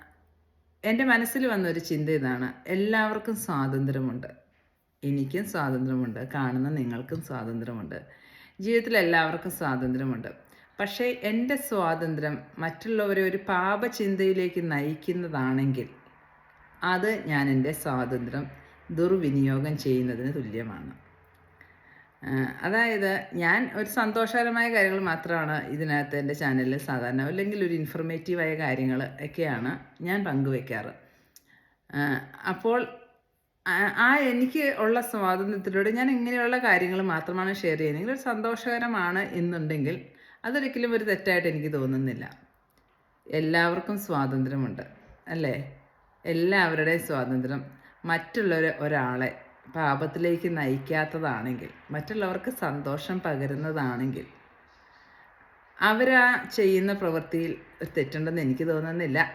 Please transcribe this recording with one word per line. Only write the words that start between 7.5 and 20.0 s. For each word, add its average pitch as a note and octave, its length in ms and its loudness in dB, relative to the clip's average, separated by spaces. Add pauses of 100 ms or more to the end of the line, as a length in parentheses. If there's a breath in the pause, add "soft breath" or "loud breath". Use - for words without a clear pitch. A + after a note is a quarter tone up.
ജീവിതത്തിൽ A3+ 380 2
എല്ലാവർക്കും E3+ 520 2
സ്വാതന്ത്ര്യമുണ്ട്. B2+ 800 -2 (520 loud breath)
പക്ഷേ A#3+ 420 -2
എൻ്റെ A#3 340 0
സ്വാതന്ത്ര്യം E3 840 0 (200)
മറ്റുള്ളവരെ G3+ 640 0
ഒരു F#3 140 0
പാപചിന്തയിലേക്ക് F#3+ 1400 0
നയിക്കുന്നതാണെങ്കിൽ C#3+ 1160 0 (960)
അത് F#3 440 0
ഞാൻ C#3 240 2
എൻ്റെ C3+ 220 4
സ്വാതന്ത്ര്യം B2+ 880 -4 (300 loud breath)
ദുർവിനിയോഗം D3+ 880 2
ചെയ്യുന്നതിന് B2+ 560 0